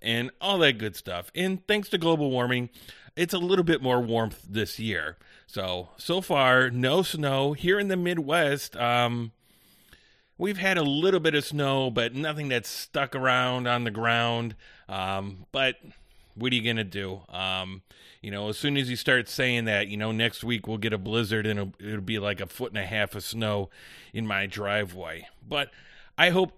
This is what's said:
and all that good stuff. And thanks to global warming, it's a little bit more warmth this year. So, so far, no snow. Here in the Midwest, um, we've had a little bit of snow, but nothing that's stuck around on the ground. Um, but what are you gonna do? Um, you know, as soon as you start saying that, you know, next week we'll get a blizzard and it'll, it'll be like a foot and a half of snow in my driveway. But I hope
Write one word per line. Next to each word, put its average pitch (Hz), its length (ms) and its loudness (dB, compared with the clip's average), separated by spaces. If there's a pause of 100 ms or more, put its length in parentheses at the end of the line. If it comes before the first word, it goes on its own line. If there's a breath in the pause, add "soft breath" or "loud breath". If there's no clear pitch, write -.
and 117 360 -2
all 196 200 0
that 139 180 6
good 107 180 -4
stuff. 87 400 -10
And 185 320 -4
thanks 208 220 0
to 196 100 -2
global 160 320 2
warming, 123 380 0 (480 loud breath)
it's 170 160 0
a 190 60 0
little 180 260 4
bit 160 160 2
more 127 220 4
warmth 113 440 0
this 104 320 -4
year. 87 380 -4 (300 soft breath)
So, 92 500 -6
so 180 240 -2
far, 131 480 6
no 131 340 2
snow. 143 520 0
Here 185 260 2
in 202 80 0
the 190 80 2
Midwest, 160 800 0
um, 120 560 2 (1040 soft breath)
we've 196 220 -2
had 190 180 2
a 160 80 4
little 165 360 4
bit 156 140 2
of 143 120 2
snow, 135 440 0
but 117 240 0
nothing 151 340 -4
that's 120 200 0
stuck - 480 -4
around 127 500 2
on 120 180 2
the 113 60 -2
ground. 117 640 0 (320 loud breath)
Um, 95 640 -6
but 131 260 0 (580 soft breath)
what 123 180 -2
are - 20 2
you 117 80 2
gonna 113 220 0
do? 95 460 -8
Um, 95 500 -6 (400 loud breath)
you 101 120 -10
know, 104 160 -6
as 107 100 -4
soon 143 180 0
as 127 140 0
you 123 60 -2
start 123 320 2
saying 120 380 0
that, 104 200 2
you 104 100 -8
know, 107 140 -2
next 110 320 0
week 117 240 -4
we'll 110 120 -4
get 107 140 -2
a 104 60 -2
blizzard 107 480 -2
and 104 120 0
it'll, 95 200 -4
it'll 104 220 -8
be 104 180 -4
like 101 220 -4
a 95 60 -8
foot 123 260 -8
and 107 60 -4
a 95 80 -4
half 104 280 -2
of 101 80 -8
snow 104 480 -2 (420 loud breath)
in 113 140 -6
my 98 200 -2
driveway. 92 840 -6 (200)
But 143 220 -4 (460 loud breath)
I 175 140 6
hope 185 280 4